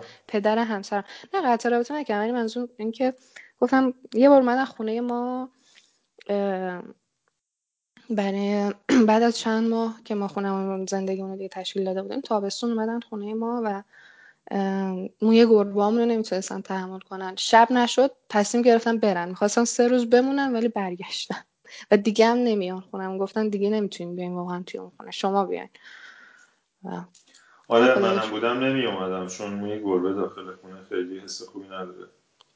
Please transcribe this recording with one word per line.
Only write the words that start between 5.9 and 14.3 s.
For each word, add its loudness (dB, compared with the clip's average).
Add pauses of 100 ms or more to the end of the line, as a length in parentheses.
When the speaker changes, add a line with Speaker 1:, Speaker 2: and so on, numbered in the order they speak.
Speaker 1:
اه، -4 (1300)
برای -2 (140)
<clears throat> 6
بعد 6
از 2
چند -2
ماه -2
که -6
ما -4
خونمون -4
رو، -8
زندگیمون -4
رو -10
دیگه -10
تشکیل -6
داده -2
بودیم، -8
تابستون -4
اومدن -2
خونهٔ -10
ما -4
و، -6 (680)